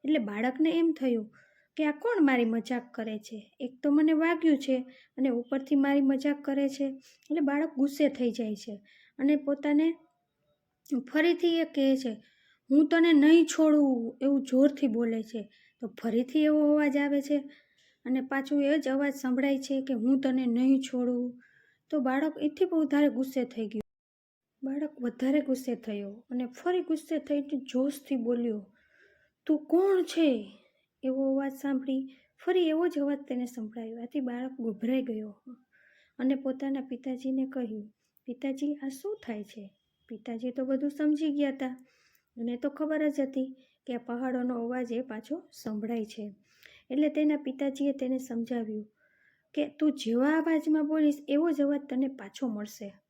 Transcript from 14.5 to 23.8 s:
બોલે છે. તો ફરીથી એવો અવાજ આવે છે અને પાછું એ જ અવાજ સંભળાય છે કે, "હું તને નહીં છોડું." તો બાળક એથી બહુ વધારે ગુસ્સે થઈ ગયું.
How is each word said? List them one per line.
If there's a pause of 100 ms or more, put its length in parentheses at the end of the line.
બોલે
છે. (320)
તો
ફરીથી
એવો
અવાજ
આવે
છે (680)
અને
પાછું
એ
જ
અવાજ
સંભળાય
છે
કે,
"હું
તને
નહીં
છોડું." (480)
તો
બાળક
એથી
બહુ
વધારે
ગુસ્સે
થઈ
ગયું. (840)